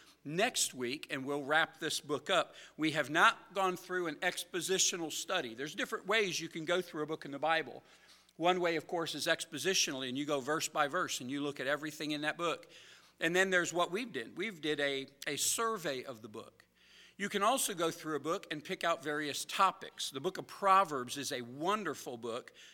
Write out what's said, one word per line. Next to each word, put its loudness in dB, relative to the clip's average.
next 0
week, -4
and -4
we'll -2
wrap 2
this -2
book -4
up. 2
We 2
have 0
not 4
gone 2
through -4
an -4
expositional 0
study. -2
There's -8
different -4
ways 4
you -6
can -8
go 2
through -4
a -2
book -6
in -10
the -8
Bible. 0
One 6
way, 2
of -4
course, -2
is -4
expositionally, 0
and -2
you -2
go 0
verse 0
by 4
verse, -2
and -8
you -4
look -4
at -2
everything -2
in -2
that -2
book. -2
And 2
then 6
there's 2
what 2
we've -4
did. -8
We've -6
did 0
a, 0
a -2
survey -2
of -10
the -14
book. -14
You -2
can 0
also 4
go 2
through -6
a 0
book -2
and -6
pick -4
out 0
various -4
topics. 0
The -6
book -2
of -10
Proverbs 4
is -4
a -4
wonderful -2
book -8